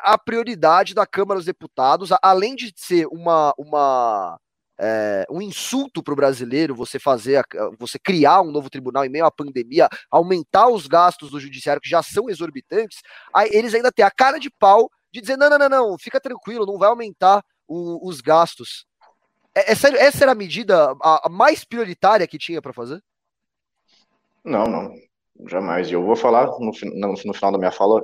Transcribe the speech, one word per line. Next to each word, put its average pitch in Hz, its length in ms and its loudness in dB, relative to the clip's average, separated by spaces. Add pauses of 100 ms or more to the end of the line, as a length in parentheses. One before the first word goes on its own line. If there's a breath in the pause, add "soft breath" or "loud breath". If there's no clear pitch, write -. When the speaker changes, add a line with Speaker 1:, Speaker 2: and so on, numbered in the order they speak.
Speaker 1:
a 214 160 2
prioridade 196 760 2
da 196 140 0
Câmara 196 320 -2
dos 165 80 -8
Deputados, 165 640 -2
a-, 185 100 2
além 190 360 2
de 233 180 -12
ser 170 320 -2
uma, 160 500 0
uma, 127 840 -2 (360)
é, 104 540 -4
um 165 100 -10
insulto 226 640 -8
pro 143 140 -6
brasileiro 135 580 -2
você 123 240 -12
fazer 131 380 0
a, 127 80 0 (340)
você 120 220 -12
criar 175 400 4
um 170 100 -2
novo 143 180 -6
tribunal 131 360 -6
em 131 40 -6
meio 151 160 -2
à 156 60 4
pandemia, 135 580 -2 (220 loud breath)
aumentar 180 580 2
os 190 200 -2
gastos 170 420 2
do 143 80 -12
judiciário, 139 420 -6
que - 80 -16
já 165 140 0
são 233 260 -6
exorbitantes, 165 760 -8 (300 soft breath)
aí 208 200 2
eles 220 200 0
ainda 240 200 0
têm 208 120 2
a 196 60 4
cara 277 280 0
de 269 120 -12
pau 214 400 4 (220)
de 240 80 -16
dizer, 240 160 -6
"Não, 285 120 4
não, 294 100 4
não, 277 100 2
não, 247 300 0
fica 269 220 -6
tranquilo, 240 460 -8
não 202 120 -8
vai 196 100 4
aumentar 202 560 2 (240)
o, 170 400 -8
os 151 120 -10
gastos." 156 640 0 (680)
É, 196 180 2
é - 20 4
sério, 277 240 2
essa 285 260 4
era 262 80 4
a - 20 2
medida 175 680 0
a, 156 240 2
a - 20 -2
mais 240 340 2
prioritária 196 640 0
que 151 120 -18
tinha 160 240 -10
pra 131 100 -16
fazer? 127 280 -12 (1400)
Speaker 2:
Não, 113 220 -2
não, 98 300 -6 (520)
jamais. 90 440 -6
E - 20 -6
eu 87 100 -2
vou 110 140 2
falar 123 300 2 (120)
no 113 140 -6
fi-, - 260 -12
no, 101 140 -4
no 95 220 -8
final 98 180 -2
da 98 60 -2
minha 92 120 0
fala, 104 340 2